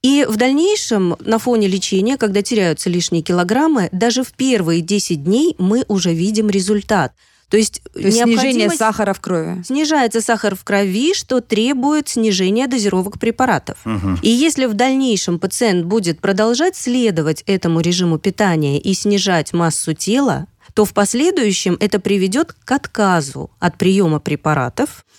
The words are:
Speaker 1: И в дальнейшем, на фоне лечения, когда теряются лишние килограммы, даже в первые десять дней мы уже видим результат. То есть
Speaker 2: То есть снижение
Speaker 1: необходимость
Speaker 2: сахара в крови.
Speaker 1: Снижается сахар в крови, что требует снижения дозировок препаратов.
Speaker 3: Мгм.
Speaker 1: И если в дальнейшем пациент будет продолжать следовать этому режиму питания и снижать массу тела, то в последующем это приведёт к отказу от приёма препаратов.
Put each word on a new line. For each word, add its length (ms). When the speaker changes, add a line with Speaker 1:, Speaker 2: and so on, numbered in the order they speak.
Speaker 1:
И 280
в 80
дальнейшем, 800
на 200
фоне 280
лечения, 500
когда 240
теряются 480
лишние 320
килограммы, 680
даже 320
в 100
первые 480
десять 420
дней 340
мы 300
уже 260
видим 360
результат. 640
То 80
есть 240
Speaker 2:
То 60
есть 180
снижение 180
Speaker 1:
необходимость 440
Speaker 2:
сахара 340
в 80
крови. 440
Speaker 1:
Снижается 560
сахар 340
в 80
крови, 500
что 280
требует 680
снижения 580
дозировок 520
препаратов. 680
Speaker 3:
Мгм. 360
Speaker 1:
И 80
если 380
в 60
дальнейшем 680
пациент 460
будет 360
продолжать 540
следовать 720
этому 340
режиму 380
питания 600
и 140
снижать 600
массу 400
тела, 540
то 100
в 80
последующем 880
это 200
приведёт 540
к 60
отказу 800
от 180
приёма 420
препаратов. 840